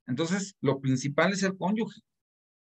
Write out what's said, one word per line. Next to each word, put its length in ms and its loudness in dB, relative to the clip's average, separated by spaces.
Entonces, 540 -2
lo 180 2
principal 540 2
es 100 -2
el 140 -2
cónyuge. 420 -2